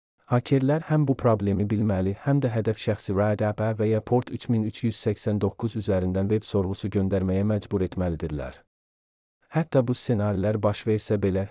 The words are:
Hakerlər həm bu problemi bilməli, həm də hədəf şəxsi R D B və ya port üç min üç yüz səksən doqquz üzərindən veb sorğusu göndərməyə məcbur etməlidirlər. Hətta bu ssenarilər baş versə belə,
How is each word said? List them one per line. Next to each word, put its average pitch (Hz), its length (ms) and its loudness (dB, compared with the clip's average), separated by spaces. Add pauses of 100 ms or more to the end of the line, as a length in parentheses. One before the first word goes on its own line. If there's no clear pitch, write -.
(340)
Hakerlər 135 560 2
həm 151 180 4
bu 135 80 2
problemi 101 480 2
bilməli, 101 640 0
həm 139 160 2
də 127 160 0
hədəf 110 280 -2
şəxsi 104 300 -2
R 104 220 2
D 104 200 0
B 110 200 0
və 107 160 2
ya 107 60 2
port 123 300 0
üç - 180 -8
min 110 180 2
üç - 180 -6
yüz 113 120 -2 (100)
səksən 107 340 0
doqquz 107 380 -2
üzərindən 95 520 0
veb 110 120 0
sorğusu 98 460 -2
göndərməyə 95 580 0
məcbur 104 400 0
etməlidirlər. 78 800 -4 (840)
Hətta 156 320 2
bu 123 160 2
ssenarilər 104 640 0
baş 104 240 0
versə 110 320 0
belə, 98 340 0